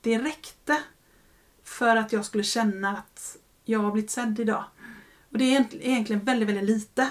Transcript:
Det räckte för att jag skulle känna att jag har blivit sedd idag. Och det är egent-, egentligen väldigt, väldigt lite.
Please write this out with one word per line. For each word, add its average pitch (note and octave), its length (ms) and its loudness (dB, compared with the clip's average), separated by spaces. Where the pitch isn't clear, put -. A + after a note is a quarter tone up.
Det A3+ 180 2
räckte D4+ 640 -4
för A3+ 320 2
att A3 160 0
jag G#3 120 0
skulle G#3 200 -2
känna G3+ 460 0
att - 460 -12
jag A3 160 0
har G#3 120 0
blivit G#3+ 180 -2
sedd A#3 300 -2
idag. A3 240 -2
Och A3 60 -2
det C4 60 4
är C4 160 4
egent-, - 200 -2
egentligen A3 440 0
väldigt, A3+ 240 2
väldigt G3+ 160 0
lite. A3+ 460 0